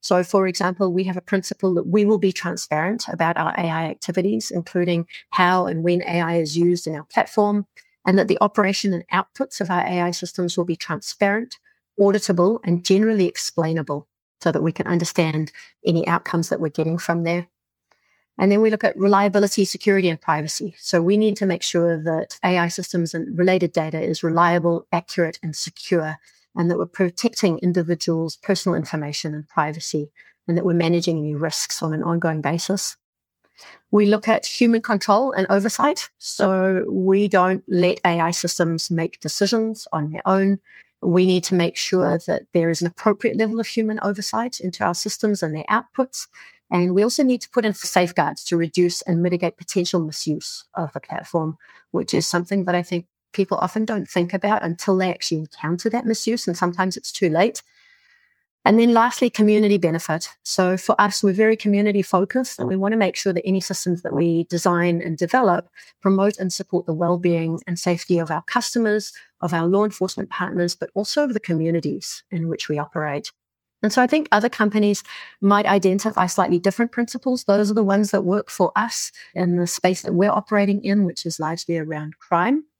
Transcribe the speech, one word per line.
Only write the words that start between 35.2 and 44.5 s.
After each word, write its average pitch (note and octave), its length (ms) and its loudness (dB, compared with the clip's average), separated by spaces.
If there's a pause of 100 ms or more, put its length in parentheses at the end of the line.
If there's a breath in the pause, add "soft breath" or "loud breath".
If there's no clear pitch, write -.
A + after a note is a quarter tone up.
and F#3+ 180 0
oversight. G3 580 0 (100)
So F#3+ 720 0
we F#3+ 380 2
don't F#3 400 2
let F3+ 380 2
A E3+ 160 2
I E3 100 2
systems E3+ 580 -2
make E3 300 -2
decisions A3 760 -2
on D#3 200 -4
their - 120 -10
own. G3 360 2 (420 soft breath)
We F3+ 240 4
need F3+ 160 4
to F#3 140 0
make E3+ 200 2
sure F3 420 0 (100)
that E3 140 -2 (120)
there E3+ 160 4
is E3 120 -2
an F3 40 0
appropriate G3+ 500 -2
level A3 220 0
of A3+ 80 -4
human G#3+ 340 -2
oversight G#3+ 600 -4